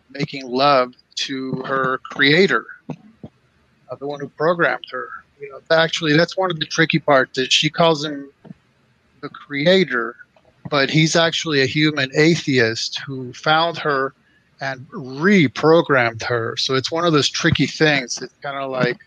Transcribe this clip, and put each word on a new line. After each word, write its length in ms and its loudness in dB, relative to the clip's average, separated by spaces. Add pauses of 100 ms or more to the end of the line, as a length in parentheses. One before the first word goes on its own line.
(100)
making 380 -8
love 460 2 (200)
to 520 -8
her 320 -2
creator, 680 2 (240)
uh, 1120 -20
the 60 -10
one 120 -8
who 120 -10
programmed 600 0
her. 180 -10 (300)
You 120 0
know, 100 -14 (100)
actually, 460 2
that's 200 2
one 140 0
of 80 -6
the 60 -6
tricky 340 0
parts, 380 2
that 160 -2
she 160 2
calls 360 0
him 260 -10 (880)
the 80 -12
creator, 880 0 (540)
but 180 2
he's 260 2
actually 460 0
a 60 2
human 480 0
atheist 840 0
who 340 -12
found 420 -2
her 380 -4 (460)
and 300 -10
reprogrammed 1300 2
her. 340 -4
So 180 -2
it's 160 -2
one 140 -2
of 80 2
those 160 4
tricky 380 0
things. 560 -2
It's 200 -14
kinda 240 -8
like 400 -2